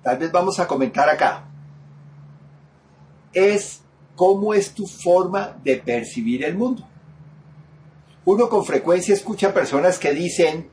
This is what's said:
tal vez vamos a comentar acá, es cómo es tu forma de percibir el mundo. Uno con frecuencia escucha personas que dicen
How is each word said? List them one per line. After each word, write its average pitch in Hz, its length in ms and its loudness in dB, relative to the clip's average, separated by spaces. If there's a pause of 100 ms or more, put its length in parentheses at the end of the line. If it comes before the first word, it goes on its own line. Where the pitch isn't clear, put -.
tal 170 160 -2
vez 160 140 -6
vamos 180 280 0
a 175 80 0
comentar 135 420 0
acá, - 360 -2 (1900)
es 202 480 0 (340)
cómo 196 380 2
es 202 200 0
tu 190 140 -8
forma 180 720 0
de 135 140 0
percibir 120 680 -4
el 160 100 -4
mundo. 240 320 -4 (1400)
Uno 214 240 2
con 220 160 0
frecuencia 180 500 0
escucha 196 400 -2
personas - 460 2
que 143 140 -2
dicen 165 600 -2